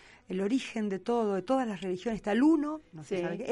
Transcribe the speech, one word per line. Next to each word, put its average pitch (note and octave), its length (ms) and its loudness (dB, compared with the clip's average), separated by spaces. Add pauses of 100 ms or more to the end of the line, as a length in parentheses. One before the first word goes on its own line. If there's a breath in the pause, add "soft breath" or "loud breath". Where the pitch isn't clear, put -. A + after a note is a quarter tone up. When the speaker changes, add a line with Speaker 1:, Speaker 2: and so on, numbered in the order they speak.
(280 loud breath)
Speaker 1:
el F#3 140 -2
origen G#3+ 480 0
de F#3+ 100 -4
todo, A3 360 0
de F#3 80 -2
todas C4 240 0
las F#3+ 140 -6
religiones, F#3+ 360 -4
está G3+ 160 -4
el A#3 100 4
uno, D#4 380 4 (120)
no D#3 100 -14
se F#3 140 -4
Speaker 2:
Sí. F3 60 -2
Speaker 1:
sabe E3+ 140 -4
qué, A#3 140 -8